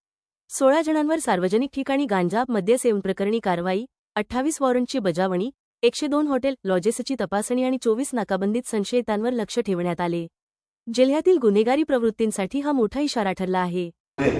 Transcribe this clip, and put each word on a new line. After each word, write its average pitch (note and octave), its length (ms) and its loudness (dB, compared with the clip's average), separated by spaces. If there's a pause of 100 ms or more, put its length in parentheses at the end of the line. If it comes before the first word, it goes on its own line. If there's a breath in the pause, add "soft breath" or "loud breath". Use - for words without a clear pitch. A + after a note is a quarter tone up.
(500)
सोळा C#4 320 4
जणांवर D#4 380 0
सार्वजनिक G3+ 540 0
ठिकाणी C#4 320 -2
गांजा, F#3+ 440 0
मद्य A3 280 2
सेवन A3 220 2
प्रकरणी G3 400 -2
कारवाई, F#3 460 -2 (300)
अठ्ठावीस C4 460 -2
वॉरंटची B3 380 0
बजावणी, F#3 520 0 (300)
एकशे B3 260 0
दोन D4 200 2
हॉटेल, C4+ 360 0
लॉजेसची G3 580 -2
तपासणी G#3+ 420 -2
आणि C4 180 0
चोवीस A#3+ 320 0
नाकाबंदीत G3+ 520 -2
संशयितांवर A3+ 680 -2
लक्ष A#3 260 -4
ठेवण्यात F3 420 -2
आले. E3+ 260 -2 (680)
जिल्ह्यातील D4 440 4
गुन्हेगारी A#3 460 4
प्रवृत्तींसाठी A3+ 760 0
हा D4 120 -2
मोठा B3+ 280 0
इशारा A#3 320 0
ठरला F#3 280 -2
आहे. F3+ 320 -2 (480)